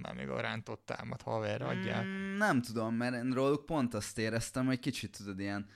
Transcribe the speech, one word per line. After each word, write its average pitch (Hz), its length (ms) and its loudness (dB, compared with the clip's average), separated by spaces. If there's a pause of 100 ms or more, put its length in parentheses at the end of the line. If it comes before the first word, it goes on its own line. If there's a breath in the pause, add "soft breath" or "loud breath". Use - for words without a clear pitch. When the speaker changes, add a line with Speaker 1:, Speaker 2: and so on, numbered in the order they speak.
Speaker 1:
már - 120 -6
még 67 160 -6
a 120 120 -2
rántott 113 440 -4
támat, 120 360 -6
haver, 110 400 0
adjál. 123 420 0
Speaker 2:
Mm, 196 340 -4
nem 185 240 4
tudom, 113 340 0
mert 123 200 2
én 123 180 0
róluk 139 320 4
pont 135 280 2
azt - 240 -4
éreztem, 113 480 0
hogy 131 140 4
kicsit, - 380 -4
tudod, 101 220 -6
ilyen, 101 260 -2 (100 soft breath)